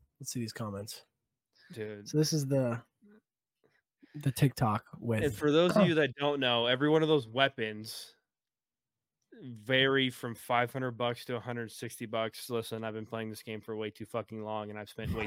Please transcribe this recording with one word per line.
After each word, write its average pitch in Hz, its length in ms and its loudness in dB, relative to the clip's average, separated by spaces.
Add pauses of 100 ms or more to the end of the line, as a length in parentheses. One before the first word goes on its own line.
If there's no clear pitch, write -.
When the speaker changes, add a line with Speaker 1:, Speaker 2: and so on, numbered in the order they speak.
(200)
Speaker 1:
Let's 139 120 -10
see 127 80 -4
these 113 120 -6
comments. 104 520 -8 (680)
Speaker 2:
Dude. 107 360 -10
Speaker 1:
So 151 100 0
this 156 160 2
is 143 120 0
the, 127 360 0 (1300)
the 147 140 -2
TikTok 120 540 2 (160)
with 110 240 0
Speaker 2:
And 147 100 0
for 147 160 0
those 175 260 6
of 208 100 8
Speaker 1:
<clears throat> - 20 6
Speaker 2:
you 170 60 4
that 143 220 2
don't 143 240 0
know, 120 260 4
every 127 240 4
one 156 120 6
of 156 60 2
those 147 180 4
weapons 110 880 -2 (1300)
vary 131 680 2
from 123 240 -8
five 120 380 0
hundred 131 200 -4
bucks 120 320 -4
to 123 120 -4
a 113 40 -4
hundred 120 320 -6
sixty - 340 -10
bucks. 113 440 -4
Listen, 113 340 -4
I've 110 100 -6
been 110 120 -8
playing 110 240 -6
this 104 120 -12
game 110 180 -8
for 113 160 -10
way 107 140 -4
too 107 140 -12
fucking 110 400 -8
long, 107 260 -6
and 107 80 -10
I've 104 120 -12
spent - 240 -6
way 110 120 -2